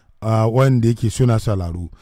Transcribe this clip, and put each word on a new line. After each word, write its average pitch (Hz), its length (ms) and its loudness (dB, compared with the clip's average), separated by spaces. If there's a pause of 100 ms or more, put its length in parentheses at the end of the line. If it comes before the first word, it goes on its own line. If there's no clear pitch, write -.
(200)
a, 110 260 0
wanda 123 420 2
yake 117 220 -2
suna 120 280 2
sauraro. 90 520 -6 (120)